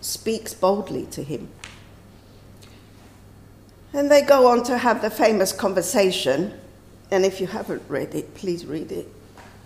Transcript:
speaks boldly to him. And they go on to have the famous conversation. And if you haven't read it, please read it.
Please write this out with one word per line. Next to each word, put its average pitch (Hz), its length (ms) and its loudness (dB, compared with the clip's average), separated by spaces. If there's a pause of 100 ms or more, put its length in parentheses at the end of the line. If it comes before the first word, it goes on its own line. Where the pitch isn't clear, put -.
speaks - 500 -6
boldly 190 540 -2
to - 180 -12
him. 143 240 -10 (2500)
And 285 160 0
they 285 100 8
go 277 280 6
on 240 160 4
to 247 120 -2
have 226 240 2
the 214 80 -2
famous 214 440 2
conversation. 185 1000 0 (580)
And 190 140 2
if 190 160 -2
you 185 60 -4
haven't 196 420 -8
read 147 260 -6
it, - 200 -10
please 175 320 -8
read 151 260 -10
it. - 180 -10 (560)